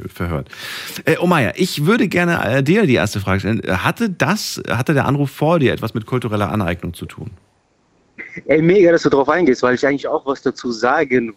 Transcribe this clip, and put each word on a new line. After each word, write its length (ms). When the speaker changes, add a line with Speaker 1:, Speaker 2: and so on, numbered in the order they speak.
Speaker 1:
verhört. 360
Äh, 140
Omaya, 360
ich 300
würde 220
gerne, 360
äh, 200
dir 220
die 100
erste 260
Frage 180
stellen. 220
Hatte 260
das, 600
hatte 240
der 120
Anruf 260
vor 280
dir 140
etwas 200
mit 120
kultureller 460
Aneignung 420
zu 120
tun? 260
Speaker 2:
Ey, 140
mega, 300
dass 120
du 60
drauf 200
eingehst, 340
weil 120
ich 120
eigentlich 200
auch 180
was 160
dazu 300
sagen 640